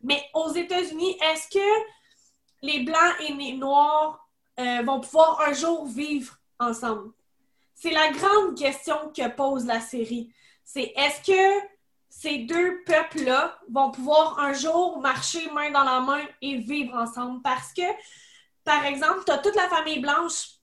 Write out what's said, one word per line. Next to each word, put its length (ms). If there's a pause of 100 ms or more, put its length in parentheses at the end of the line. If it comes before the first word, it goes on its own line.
mais 220 (100)
aux 200
États-Unis, 680
est-ce 280
que 340 (760)
les 180
Blancs 360 (120)
et 60
les 200
Noirs, 720 (340)
euh, 240
vont 180
pouvoir 400
un 120
jour 320
vivre 520 (220)
ensemble ? 520 (640)
C'est 160
la 200
grande 460
question 580
que 120
pose 380
la 160
série. 500 (320)
C'est 320
est-ce 340
que 380 (400)
ces 300
deux 480
peuples-là 760 (100)
vont 220
pouvoir 480
un 140
jour 480
marcher 500
main 200
dans 120
la 160
main 220 (200)
et 160
vivre 380
ensemble ? 460
Parce 320
que, 80 (840)
par 220
exemple, 400
t'as 140
toute 160
la 120
famille 320
blanche 520 (120)